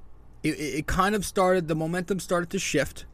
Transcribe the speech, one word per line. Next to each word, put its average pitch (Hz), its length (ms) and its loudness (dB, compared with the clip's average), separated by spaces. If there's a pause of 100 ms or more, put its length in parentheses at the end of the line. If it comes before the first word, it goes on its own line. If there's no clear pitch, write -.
(440)
It, 151 140 0
it, 135 180 -4
it 151 120 -4
kind 185 260 4
of 202 120 0
started, 185 420 4
the 160 80 0
momentum 170 460 -2
started 175 300 0
to 196 80 0
shift. - 440 0 (100)